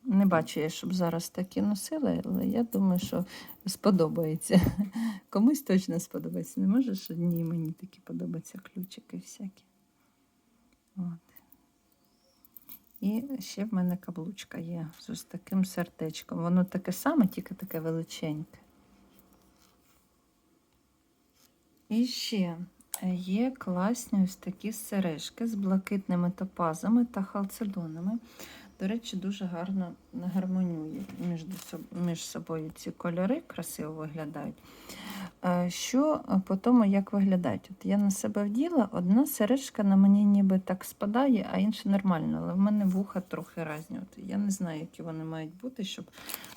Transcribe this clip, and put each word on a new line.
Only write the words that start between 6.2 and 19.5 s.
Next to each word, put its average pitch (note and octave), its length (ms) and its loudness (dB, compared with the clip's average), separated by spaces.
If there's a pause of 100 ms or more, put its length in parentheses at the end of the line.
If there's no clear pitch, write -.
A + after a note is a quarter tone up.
Не F#3+ 60 4
може, A3+ 280 2
що F#3+ 180 -8
ні, E3+ 300 0
мені E3 280 -2
такі - 320 -16
подобаються E3+ 560 -8
ключики - 580 -14
всякі. - 460 -14 (1300)
От. F#3+ 80 -4 (2000)
І G#3+ 220 0 (160)
ще G3 260 -6
в A3 80 -6
мене F3+ 240 2
каблучка F#3 600 -10
є E3+ 300 -6 (120)
з - 100 -20
ось - 140 -10
таким F#3+ 420 0
сердечком. E3+ 800 -6
Воно F3+ 220 6
таке F#3+ 260 -6
саме, C#4 360 2
тільки - 280 -6
таке F3 240 -8
величеньке. D#3+ 800 -6 (3250)